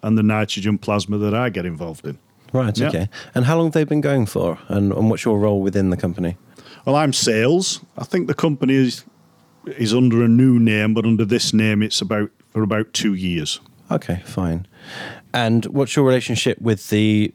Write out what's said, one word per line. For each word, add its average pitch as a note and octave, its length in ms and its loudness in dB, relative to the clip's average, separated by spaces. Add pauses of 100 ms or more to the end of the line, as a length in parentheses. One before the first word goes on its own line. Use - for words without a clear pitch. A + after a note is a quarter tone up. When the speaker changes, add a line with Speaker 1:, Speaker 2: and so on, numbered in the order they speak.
Speaker 1:
and A2 160 2
the G#2+ 60 2
nitrogen G#2+ 540 0
plasma G#2 400 -2
that G#2 160 0
I A#2+ 160 -2
get F2+ 160 -6
involved E2 380 -10
in. C#2+ 140 -10 (340)
Speaker 2:
Right, A#2+ 240 0
Speaker 1:
Yeah. C3+ 120 0
Speaker 2:
okay. F2 200 -2 (260)
And B2+ 100 2
how D#3 120 2
long E3 100 2
have D3+ 80 -2
they D#3 100 2
been D3+ 160 0
going C#3 260 0
for? F2 400 -2
And, G2+ 260 0
and G#2 160 2
what's A2 160 -2
your G#2+ 140 2
role G#2 220 2
within F#2+ 300 0
the F2+ 60 0
company? F2 400 -4 (480)
Speaker 1:
Well, C3+ 120 2
I'm D3+ 160 2
sales. B2 680 0 (160)
I C#3 80 -10
think F3 220 -2
the - 80 -2
company C3+ 400 0
is, C3 300 2 (720)
is A2 160 0
under A#2+ 280 4
a A#2 60 4
new B2 300 6
name, G#2+ 360 2
but A2 120 0
under A2+ 180 2
this A2 300 0
name, G#2+ 280 2
it's - 200 -2
about, G#2 280 -4 (200)
for A2 120 -2
about G#2+ 300 -2
two G#2 220 -2
years. F2+ 460 -4 (300)
Speaker 2:
Okay, F#2 340 -4
fine. F2 420 -4 (640)
And A#2 340 2
what's C#3 300 -2
your C#3+ 80 4
relationship B2 560 0
with A2 300 -2
the, G#2+ 440 2